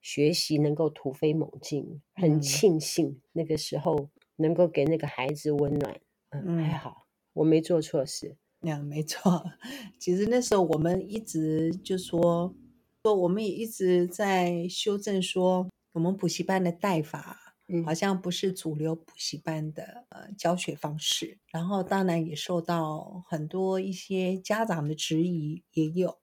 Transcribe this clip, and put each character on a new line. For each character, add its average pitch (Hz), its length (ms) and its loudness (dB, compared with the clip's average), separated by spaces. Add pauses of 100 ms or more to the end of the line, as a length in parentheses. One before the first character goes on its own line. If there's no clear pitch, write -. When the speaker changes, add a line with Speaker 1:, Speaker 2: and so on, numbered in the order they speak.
Speaker 1:
学 147 320 2
习 156 260 0
能 147 160 4
够 156 160 2
突 143 220 -8
飞 151 200 2
猛 156 160 0 (120)
进， 147 400 -6 (160)
Speaker 2:
嗯。 196 60 -2
Speaker 1:
很 151 180 6
庆 156 400 4
幸 143 400 -2 (100)
那 165 140 -2
个 156 120 0
时 151 220 -4
候 147 300 0 (260)
能 156 180 2
够 175 140 6
给 160 200 2
那 160 120 2
个 - 80 -4
孩 131 220 -4
子 147 240 -2
温 143 260 2
暖。 - 220 -4 (300)
嗯， 147 160 -8
Speaker 2:
嗯。 170 180 0
Speaker 1:
还 151 120 0
好， - 300 -12 (280)
我 156 100 2
没 160 160 6
做 160 200 2
错 147 240 -2
事。 - 320 -10 (240)
Speaker 2:
那 156 220 -4
没 147 200 -6
错， 175 400 0 (180)
<laughs> 254 380 -16
其 180 180 0
实 202 100 0
那 240 140 2
时 240 140 2
候 190 80 6
我 156 160 2
们 175 220 2 (100)
一 214 80 -6
直 160 580 0
就 190 200 -4
说， 170 580 2 (480)
说 214 120 4
我 180 140 4
们 196 140 2
也 208 80 -2
一 226 160 -4
直 180 400 4
在 180 640 2
修 202 300 -2
正 196 240 0
说， 185 460 2 (240)
我 165 80 -4
们 175 160 2
补 190 120 0
习 175 140 -2
班 190 200 0
的 175 80 2
带 170 300 0
法， - 560 -10 (120)
Speaker 1:
嗯。 170 160 -2
Speaker 2:
好 160 100 -2
像 190 260 0
不 180 100 -4
是 185 220 -2
主 160 220 -6
流 156 200 -2
补 - 220 -18
习 - 220 -8
班 156 340 -6
的， 165 380 -14
呃， - 260 -18
教 170 180 2
学 180 200 -4
方 151 240 -6
式。 - 400 -4 (120)
然 165 160 -4
后 190 160 0
当 190 240 2
然 170 200 2
也 165 80 -6
受 170 260 -2
到 165 680 -4
很 151 200 -4
多 190 320 0
一 190 120 -4
些 185 440 -2
家 208 280 0
长 165 220 -2
的 156 80 -2
质 156 280 0
疑， 170 400 -2 (100)
也 160 160 2
有。 175 340 -2